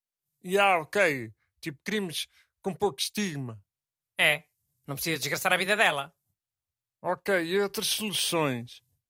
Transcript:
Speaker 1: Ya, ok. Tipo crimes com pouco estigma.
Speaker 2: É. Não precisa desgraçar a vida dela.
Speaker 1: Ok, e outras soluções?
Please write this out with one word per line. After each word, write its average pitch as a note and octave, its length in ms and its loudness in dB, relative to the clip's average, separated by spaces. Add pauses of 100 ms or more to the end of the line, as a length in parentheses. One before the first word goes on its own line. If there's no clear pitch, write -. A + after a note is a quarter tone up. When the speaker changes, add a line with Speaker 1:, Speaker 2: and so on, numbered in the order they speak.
(460)
Speaker 1:
Ya, F#3+ 320 4
ok. D3 560 0 (260)
Tipo D3 240 -10
crimes G3 440 -4 (340)
com F#3+ 120 -4
pouco F#3+ 260 -2
estigma. C#3 640 -4 (560)
Speaker 2:
É. D#3 260 2 (440)
Não C#3+ 80 -6
precisa D#3+ 220 -2
desgraçar D3 340 -2
a F3+ 60 4
vida F#3 180 0
dela. E3+ 380 2 (880)
Speaker 1:
Ok, F3+ 420 0
e F3 160 0
outras G3 280 -2
soluções? D3+ 960 -2 (260)